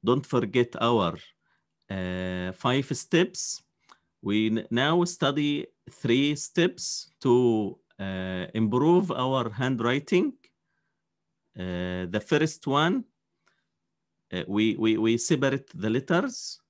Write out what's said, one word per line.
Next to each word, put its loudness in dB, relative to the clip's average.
Don't 2
forget 0
our, 2
uh, -6
five -2
steps. -2
We 0
n-, -2
now 2
study -2
three 0
steps -4
to, 2
uh, -6
improve 2
our -2
handwriting. 0
Uh, -6
the -2
first 0
one, 2
uh, -4
we, 2
we, 2
we 2
separate 0
the -4
letters. -2